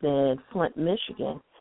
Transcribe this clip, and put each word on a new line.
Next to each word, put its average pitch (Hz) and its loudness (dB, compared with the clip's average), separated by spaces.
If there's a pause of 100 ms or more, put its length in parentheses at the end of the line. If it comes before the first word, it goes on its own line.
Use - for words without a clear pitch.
than 139 2 (120)
Flint, 170 -2
Michigan, 160 -2 (200)